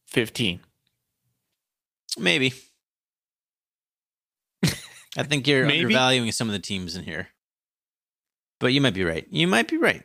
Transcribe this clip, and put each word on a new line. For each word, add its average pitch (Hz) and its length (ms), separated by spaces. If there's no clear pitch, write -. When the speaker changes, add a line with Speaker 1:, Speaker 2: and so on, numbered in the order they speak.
Speaker 1:
fifteen. 110 540
Speaker 2:
Maybe. 165 340
<laughs> - 20
I 135 60
think 139 240
you're 135 200
Speaker 1:
Maybe. 147 180
Speaker 2:
undervaluing 127 480
some 117 160
of 104 40
the 101 60
teams 90 380
in 87 80
here. 82 240
But 127 120
you 139 80
might 123 140
be 95 100
right. 82 260
You 160 160
might 220 220
be 320 80
right. 240 280